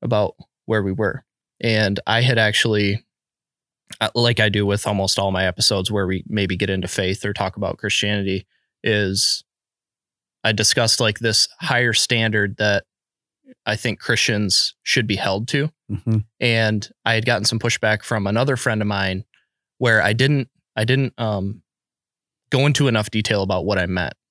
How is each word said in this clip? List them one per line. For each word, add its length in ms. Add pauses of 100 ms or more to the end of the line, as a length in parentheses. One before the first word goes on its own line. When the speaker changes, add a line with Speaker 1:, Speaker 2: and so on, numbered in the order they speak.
Speaker 1:
about 340 (300)
where 180
we 100
were. 320 (340)
And 460
I 160
had 160
actually, 640 (960)
uh, 160
like 240
I 100
do 160
with 220
almost 300
all 140
my 160
episodes 440
where 160
we 200
maybe 280
get 140
into 180
faith 380
or 80
talk 240
about 220
Christianity, 640 (380)
is 600 (1000)
I 80
discussed, 480
like, 200
this 280 (120)
higher 340
standard 640
that 280 (800)
I 100
think 240
Christians 840
should 240
be 80
held 340
to. 220 (200)
Speaker 2:
Mm-hmm. 260 (220)
Speaker 1:
And 480 (160)
I 120
had 100
gotten 180
some 160
pushback 440
from 240
another 280
friend 260
of 60
mine 380 (540)
where 240
I 100
didn't, 360 (260)
I 100
didn't, 320
um, 460 (880)
go 160
into 200
enough 220
detail 320
about 240
what 140
I 80
meant. 260 (180)